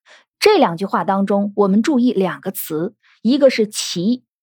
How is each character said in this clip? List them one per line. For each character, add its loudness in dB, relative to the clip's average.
这 2
两 2
句 -6
话 -2
当 0
中， -2
我 2
们 2
注 0
意 2
两 -2
个 -8
词， -8
一 2
个 6
是 0
奇， -4